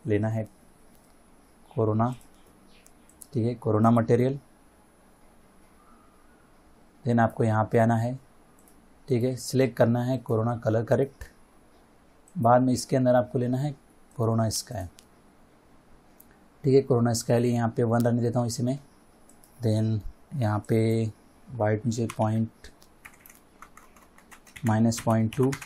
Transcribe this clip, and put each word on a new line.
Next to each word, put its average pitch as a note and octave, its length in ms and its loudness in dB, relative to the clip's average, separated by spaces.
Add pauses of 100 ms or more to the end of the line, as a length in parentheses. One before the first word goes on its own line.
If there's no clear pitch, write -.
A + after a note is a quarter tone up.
लेना G#2 240 0
है A2+ 200 -4 (1200)
corona। A2 440 -2 (1200)
ठीक A2+ 120 0
है, A#2+ 80 -4
corona A2 380 2
material। A#2+ 460 2 (2750)
Then A#2 160 2
आपको A2+ 240 0
यहाँ A2 280 0
पे A#2+ 60 2
आना A2+ 180 4
है। B2 220 -4 (880)
ठीक A#2+ 140 0
है, B2+ 140 0
select B2+ 400 0
करना A#2+ 280 2
है C3 140 0
corona A2+ 380 -2
color A2+ 280 -2
correct। C3 400 -2 (1120)
बाद B2 260 4
में B2+ 100 2
इसके - 240 -2
अंदर B2 180 2
आपको B2 240 0
लेना B2 200 -2
है C#3+ 120 -4 (460)
corona A2+ 320 0
sky। G#2+ 360 -8 (1800)
ठीक C3+ 100 4
है, C3+ 80 6
corona A#2 300 2
sky A#2+ 280 0
लिए A#2+ 140 0
यहाँ A#2 220 0
पे B2+ 60 0
वन A#2+ 200 2
रहने A#2 200 0
देता A#2+ 180 0
हूँ A#2+ 60 -2
इसे A2+ 160 -6
मैं। B2+ 160 -2 (800)
Then A2 400 0 (360)
यहाँ G#2+ 340 -2
पे A2+ 420 2 (380)
white G#2+ 380 -2
मुझे A2+ 220 -2
point, A2 600 -2 (2000)
minus A2+ 340 0
point A2 360 0
two C3 140 0 (160)